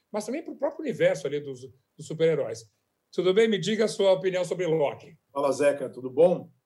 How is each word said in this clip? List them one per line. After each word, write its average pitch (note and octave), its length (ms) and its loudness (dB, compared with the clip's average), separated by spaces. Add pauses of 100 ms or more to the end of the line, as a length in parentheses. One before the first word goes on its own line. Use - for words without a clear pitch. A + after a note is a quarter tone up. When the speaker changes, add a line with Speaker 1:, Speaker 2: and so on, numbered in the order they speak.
(100)
Speaker 1:
mas G#3 160 -6
também C#4+ 160 -6
pro D4 140 -14
próprio D4+ 280 -6
universo E3+ 440 0
ali C#3+ 100 -4
dos, C#3 220 -10
dos - 460 -20
super-heróis. D3+ 580 -2 (480)
Tudo F#3 220 2
bem? A3+ 140 6
Me G#3 100 2
diga G#3 280 0
a - 20 0
sua G3 240 2
opinião F3+ 320 0
sobre F3 220 -4
Loki. D3 500 -2 (160)
Speaker 2:
Fala, C#3+ 180 0
Zeca, C#3 380 2
tudo B2+ 200 -10
bom? D#3+ 400 4 (180)